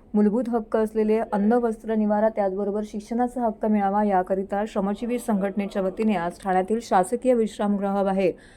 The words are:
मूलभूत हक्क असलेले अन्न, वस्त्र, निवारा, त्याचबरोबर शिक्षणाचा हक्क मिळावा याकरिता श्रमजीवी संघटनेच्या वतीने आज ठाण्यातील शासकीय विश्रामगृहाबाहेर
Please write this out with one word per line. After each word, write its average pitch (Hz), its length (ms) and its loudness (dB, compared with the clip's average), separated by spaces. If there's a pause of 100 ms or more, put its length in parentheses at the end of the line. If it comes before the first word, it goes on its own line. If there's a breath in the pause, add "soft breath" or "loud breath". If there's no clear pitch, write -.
(140 loud breath)
मूलभूत 214 340 4
हक्क 233 280 -2
असलेले 220 420 2
अन्न, 214 340 0
वस्त्र, 226 420 -2
निवारा, 214 340 2
त्याचबरोबर 202 560 -2
शिक्षणाचा 240 640 -4
हक्क 220 200 -2
मिळावा 208 380 2
याकरिता 196 640 0
श्रमजीवी 208 500 -2
संघटनेच्या 196 640 -2
वतीने 196 340 0
आज 175 160 -2 (120)
ठाण्यातील 190 380 2
शासकीय 233 520 2
विश्रामगृहाबाहेर 202 1000 0 (240 loud breath)